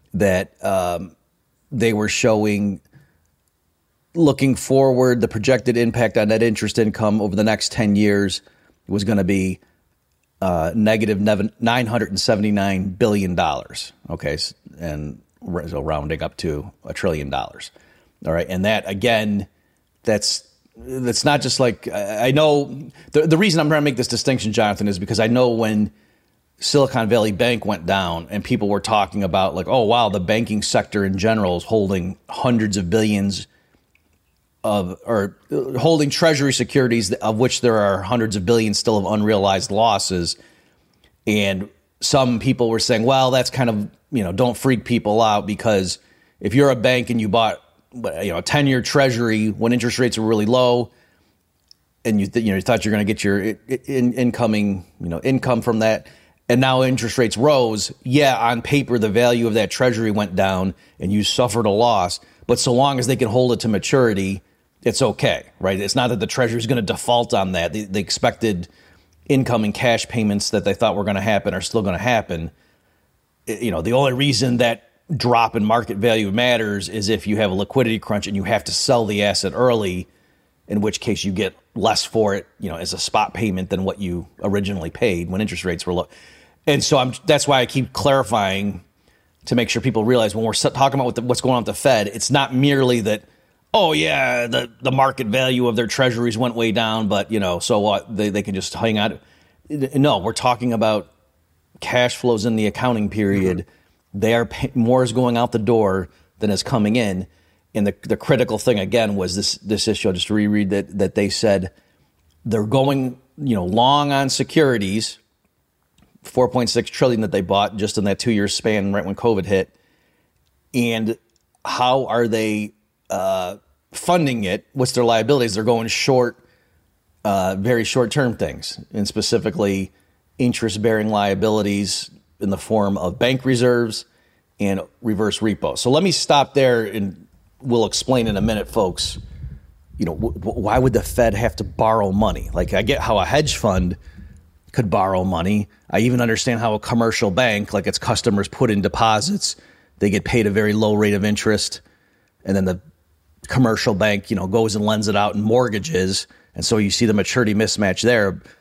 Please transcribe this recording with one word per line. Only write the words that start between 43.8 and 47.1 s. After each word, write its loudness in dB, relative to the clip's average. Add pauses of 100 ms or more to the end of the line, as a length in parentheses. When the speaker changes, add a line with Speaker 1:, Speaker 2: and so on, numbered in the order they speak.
Speaker 1:
you 0
know, -2
don't 0
freak 0
people 2
out, 2
because -2 (400)
if -4
you're 6
a 0
bank 0
and -2